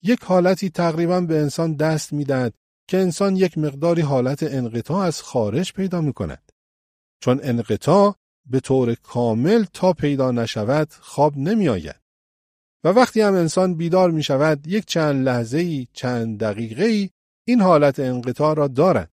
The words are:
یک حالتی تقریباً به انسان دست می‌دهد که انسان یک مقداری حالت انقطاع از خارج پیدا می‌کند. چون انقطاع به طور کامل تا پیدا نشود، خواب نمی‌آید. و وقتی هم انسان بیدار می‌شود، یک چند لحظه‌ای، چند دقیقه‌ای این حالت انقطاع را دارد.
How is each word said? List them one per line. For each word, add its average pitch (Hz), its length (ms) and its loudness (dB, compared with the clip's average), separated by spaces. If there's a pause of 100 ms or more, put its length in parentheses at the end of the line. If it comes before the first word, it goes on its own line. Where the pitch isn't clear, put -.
یک 226 200 0
حالتی 185 460 2
تقریباً 170 520 0
به 165 180 0
انسان 156 340 -2
دست 156 400 -2
می‌دهد 135 400 -2 (340)
که 185 100 -2
انسان 190 380 0
یک 185 220 0
مقداری 156 440 0
حالت 135 420 0
انقطاع 127 540 -4
از 185 240 -2
خارج 117 520 -2
پیدا 185 280 -4
می‌کند. 104 500 -6 (720)
چون 127 220 0
انقطاع 139 720 2 (300)
به 127 140 0
طور 127 360 0
کامل 123 680 0 (100)
تا 185 200 0
پیدا 135 380 0
نشود، 120 640 -2
خواب 147 440 -2
نمی‌آید. 135 640 -2 (800)
و 151 40 2
وقتی 220 340 4
هم 202 120 2
انسان 185 420 0
بیدار 170 360 2
می‌شود، 147 560 0
یک 196 180 -2
چند 147 400 0
لحظه‌ای، 131 680 -2
چند 117 460 -4
دقیقه‌ای 117 680 -2 (360)
این 240 160 2
حالت 147 380 4
انقطاع 127 560 -2
را 147 120 0
دارد. 135 480 0